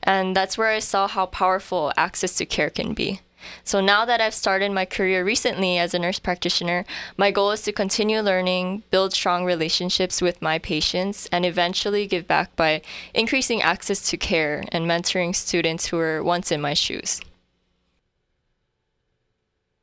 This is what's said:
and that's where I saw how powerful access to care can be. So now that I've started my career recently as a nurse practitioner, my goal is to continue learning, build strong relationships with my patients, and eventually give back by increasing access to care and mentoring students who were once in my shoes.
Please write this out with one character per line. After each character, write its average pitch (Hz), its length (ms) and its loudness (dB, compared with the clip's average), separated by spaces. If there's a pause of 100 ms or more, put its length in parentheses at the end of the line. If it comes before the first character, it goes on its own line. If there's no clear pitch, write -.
and 190 320 2
that's 190 220 0
where 220 140 2
I 214 80 0
saw 196 300 0
how 190 180 -2
powerful 185 720 0
access 180 380 0
to - 100 -2
care - 240 -2
can - 240 -4
be. - 260 -4 (440)
So 202 160 2
now 202 240 4
that 233 160 2
I've 220 140 0
started 196 380 0
my 190 140 0
career 185 380 0
recently 190 540 0
as 175 160 0
a 180 40 0
nurse 175 200 -2
practitioner, 175 680 -2 (320)
my 196 140 4
goal 202 220 2
is 220 100 -4
to 214 100 -4
continue 214 480 0
learning, 185 680 0
build 190 220 4
strong 180 320 0
relationships 180 760 0
with 175 220 0
my 160 160 0
patients, 180 720 -2
and 175 140 2
eventually 180 640 0
give 175 180 -2
back 160 300 0
by 156 260 2 (320)
increasing 226 480 0
access 190 380 0 (100)
to 170 60 -2
care 151 560 0
and 170 140 0
mentoring 170 480 0
students 165 520 0
who 175 100 -2
were 160 280 0
once 175 260 0
in 151 100 0
my 147 140 -2
shoes. - 460 -2 (2750)